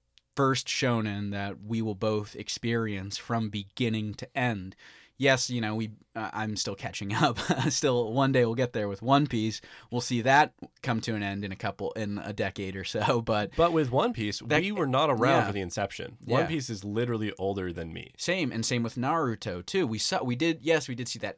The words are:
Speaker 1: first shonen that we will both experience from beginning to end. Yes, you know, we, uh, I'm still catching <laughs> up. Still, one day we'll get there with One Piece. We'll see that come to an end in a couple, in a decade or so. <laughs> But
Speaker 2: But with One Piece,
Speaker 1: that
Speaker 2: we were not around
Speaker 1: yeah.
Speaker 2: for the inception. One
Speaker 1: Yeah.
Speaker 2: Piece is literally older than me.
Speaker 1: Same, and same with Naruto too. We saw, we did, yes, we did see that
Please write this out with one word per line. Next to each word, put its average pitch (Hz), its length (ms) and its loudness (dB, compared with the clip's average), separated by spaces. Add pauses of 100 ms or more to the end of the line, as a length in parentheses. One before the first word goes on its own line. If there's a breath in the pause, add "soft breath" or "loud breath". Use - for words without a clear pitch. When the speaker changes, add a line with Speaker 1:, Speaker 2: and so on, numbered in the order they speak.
(340)
Speaker 1:
first 131 320 2
shonen 107 680 0
that 101 300 -6
we 113 200 -2
will 110 120 -2
both 107 400 -2
experience 107 840 -2
from 113 320 -2
beginning 107 640 -2
to - 240 -8
end. 104 380 -2 (400 loud breath)
Yes, 131 320 4
you 123 120 -2
know, 107 160 -2
we, 110 160 -2 (240)
uh, 110 160 -4
I'm 107 240 -4
still 101 180 -4
catching 101 400 -6
<laughs> 110 80 2
up. 131 160 2 (300)
Still, 123 440 2
one 135 200 4
day 127 120 6
we'll 113 120 2
get 123 160 0
there 104 160 -2
with 101 120 -6
One 139 280 4
Piece. 110 320 0 (320 loud breath)
We'll 123 80 0
see 120 220 0
that 135 320 6 (280)
come 117 200 0
to 113 120 -4
an 104 80 -2
end 101 220 -4
in 98 80 -6
a 95 40 -8
couple, 101 360 -6
in 104 260 -4
a 101 140 -6
decade 98 420 -2
or 95 80 -6
so. 117 400 2
<laughs> - 20 -10
But 104 320 0
Speaker 2:
But 170 160 4
with 151 200 2
One 185 200 2
Piece, 104 340 -4
Speaker 1:
that 151 160 2
Speaker 2:
we 196 100 -2
were 185 160 0
not 139 220 4
around 123 320 4
Speaker 1:
yeah. 107 40 0
Speaker 2:
for 95 60 -2
the 101 80 -2
inception. 98 640 -4
One 123 160 2
Speaker 1:
Yeah. - 60 2
Speaker 2:
Piece 147 220 -2
is 107 140 -6
literally 107 560 0
older 95 340 0
than 82 200 -6
me. 85 240 -12
Speaker 1:
Same, 170 340 0
and 110 160 -2
same 120 160 0
with 117 140 -4
Naruto 120 680 0
too. 185 220 0
We 110 120 -2
saw, - 260 0
we 123 100 0
did, 160 280 0
yes, 156 260 2
we 127 80 -6
did 123 100 -6
see - 140 -8
that 104 180 -6